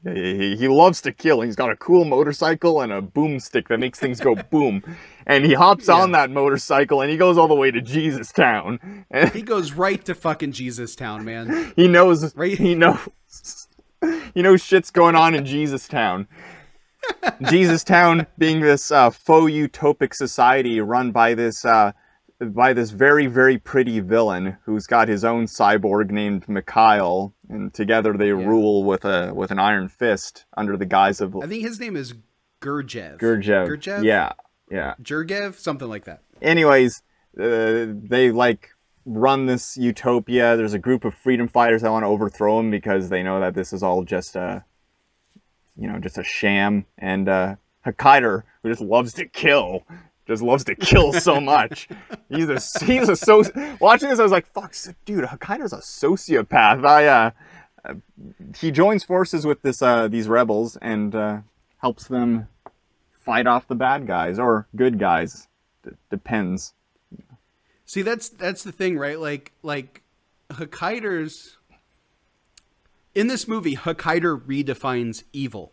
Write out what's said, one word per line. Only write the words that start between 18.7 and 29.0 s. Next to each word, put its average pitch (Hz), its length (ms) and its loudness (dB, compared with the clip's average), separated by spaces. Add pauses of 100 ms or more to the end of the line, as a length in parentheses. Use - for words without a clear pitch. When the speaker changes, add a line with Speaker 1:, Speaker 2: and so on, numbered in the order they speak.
Speaker 1:
uh, 131 180 8
faux 160 420 4
utopic 147 640 -2
society 123 680 2
run 123 300 -2
by 117 220 2
this, 113 320 -4
uh, 110 260 4 (480)
by 123 340 0
this 117 180 -2
very, 139 360 4
very 127 300 4
pretty 123 420 -2
villain 95 680 0
who's 107 220 -4
got 113 200 2
his 104 160 -2
own 117 220 0
cyborg 104 680 0
named 104 360 -4
Mikhail, 98 840 0 (160)
and 98 240 -12
together 110 400 0
they 104 160 0
Speaker 2:
Yeah. 95 160 -2
Speaker 1:
rule 104 380 2
with 98 220 -2